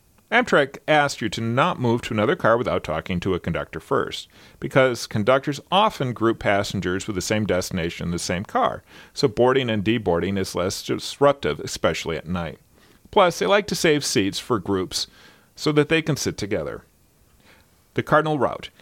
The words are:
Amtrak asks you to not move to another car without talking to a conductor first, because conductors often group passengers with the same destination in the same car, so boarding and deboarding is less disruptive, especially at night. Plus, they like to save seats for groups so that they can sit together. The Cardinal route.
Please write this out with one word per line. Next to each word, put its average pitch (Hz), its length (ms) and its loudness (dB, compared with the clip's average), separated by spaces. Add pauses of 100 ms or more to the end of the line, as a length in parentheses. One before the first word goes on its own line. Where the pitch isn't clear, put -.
(340)
Amtrak 175 440 2 (100)
asks 147 340 2
you 113 60 -2
to 107 120 -6
not 135 380 0
move 117 240 2
to - 100 -8
another 113 220 2
car 117 240 4
without 95 240 0
talking 82 380 -2
to 92 140 0
a 85 60 -2
conductor 80 380 -6
first, - 480 -2 (320)
because 131 480 2
conductors 131 540 0 (100)
often 185 420 0
group 107 280 0
passengers 98 680 -2
with 110 80 -6
the 92 80 -2
same 107 240 -2
destination 87 600 -2
in 87 40 -4
the 87 80 -4
same 90 260 -4
car, - 380 -2 (300)
so - 160 0
boarding 123 420 4
and 107 140 0
deboarding 98 520 0
is 95 200 -4
less 90 260 -2
disruptive, 127 760 0
especially - 560 -2
at 71 100 -10
night. 85 320 -6 (540)
Plus, 180 260 4
they 190 80 0
like 202 220 2
to 190 80 -2
save 147 280 2
seats 98 360 0
for 120 180 -2
groups 95 480 -2 (480)
so - 160 -2
that 147 180 2
they 160 140 2
can 156 140 0
sit 92 200 -4
together. 80 460 -6 (1120)
The 123 80 -2
Cardinal 156 340 2
route. - 340 -2 (120)